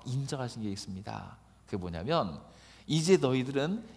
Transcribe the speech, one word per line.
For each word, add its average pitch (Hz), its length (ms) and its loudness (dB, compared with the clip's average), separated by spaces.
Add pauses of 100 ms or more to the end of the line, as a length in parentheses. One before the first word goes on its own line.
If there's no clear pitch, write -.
인정하신 131 580 -4
게 104 80 -2
있습니다. 98 640 -8 (280)
그게 - 100 -6
뭐냐면, 90 640 -2 (460)
"이제 160 300 6
너희들은 139 680 2 (120)